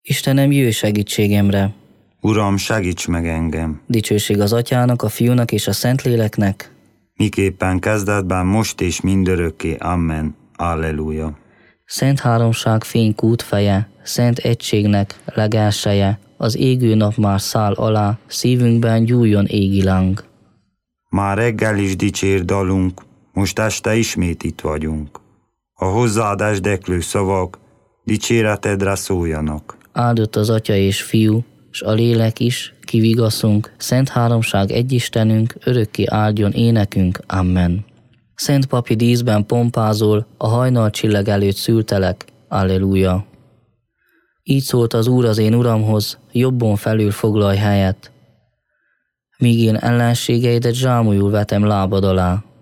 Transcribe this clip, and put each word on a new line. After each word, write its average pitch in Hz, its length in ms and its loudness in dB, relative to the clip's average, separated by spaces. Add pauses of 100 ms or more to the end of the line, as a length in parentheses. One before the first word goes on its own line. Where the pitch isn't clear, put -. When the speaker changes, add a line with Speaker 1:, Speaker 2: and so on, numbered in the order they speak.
Speaker 1:
Istenem, 139 500 0
jöjj 135 180 2
segítségemre. 104 1040 0 (480)
Speaker 2:
Uram, 104 360 0
segíts 95 500 -4
meg 85 200 -2
engem. 80 600 -4
Speaker 1:
Dicsőség 104 520 -2
az 104 140 0
Atyának, 123 480 0
a 107 80 -4
Fiúnak 123 420 0
és 104 160 -2
a 101 60 -2
Szentléleknek. 113 1000 -2 (440)
Speaker 2:
Miképpen 95 640 0
kezdetben, 98 680 0
most 107 360 0
és 90 200 -2
mindörökké. 90 760 0
Amen. 80 600 -4 (200)
Alleluja. 78 840 -4 (480)
Speaker 1:
Szent 135 340 0
Háromság 113 640 0
fénykút 113 580 0
feje, 101 480 0 (140)
szent 120 340 0
egységnek 104 880 0
legelseje, 104 920 0 (180)
az 113 200 -2
égő 127 380 2
nap 107 200 2
már 101 260 0
száll 107 320 -2
alá, 107 440 0 (100)
szívünkben 117 760 2
gyújjon 113 400 2
égi 98 380 0
láng. 95 400 0 (840)
Speaker 2:
Már 98 280 -2
reggel 110 400 0
is 98 180 -2
dicsér 98 500 -2
dalunk, 95 560 0 (320)
most 98 260 -4
este 110 360 -2
ismét 92 480 -2
itt - 180 -8
vagyunk. 78 580 -6 (540)
A 90 120 -6
hozzád 104 560 0
esdeklő 98 580 -2
szavak 95 600 -2 (440)
dicséretedre 104 920 0
szóljanak. 78 840 -4 (140)
Speaker 1:
Áldott 117 440 0
az 107 140 0
Atya 110 260 0
és 98 260 0
Fiú, 110 420 2 (280)
s - 100 -14
a 107 100 -2
Lélek 113 480 0
is, - 420 -4
ki - 180 -2
vigaszunk, 110 800 2
Szent 131 320 0
Háromság 113 600 0
egyistenünk, 113 920 0
örökké 120 440 -2
áldjon 107 440 0
énekünk. 101 760 2
Amen. 90 580 0 (500)
Szent 139 300 0
papi 123 300 -2
díszben 117 500 2
pompázol, 110 800 0 (120)
a - 100 -4
hajnal 120 420 2
csillag 104 380 0
előtt 101 280 2
szültelek. 104 680 -2 (220)
Alleluja. 95 800 0 (1160)
Így 139 200 0
szólt 120 300 0
az 113 140 2
Úr 127 180 2
az 110 120 2
én 107 160 2
Uramhoz, 110 640 0 (140)
jobbon 120 440 0
felül 107 360 0
foglalj 104 460 0
helyet, 101 540 0 (1300)
míg 117 220 2
én 113 160 4
ellenségeidet 120 1000 0
zsámolyul 117 560 2
vetem 104 340 0
lábad 98 400 0
alá. 92 400 0 (180)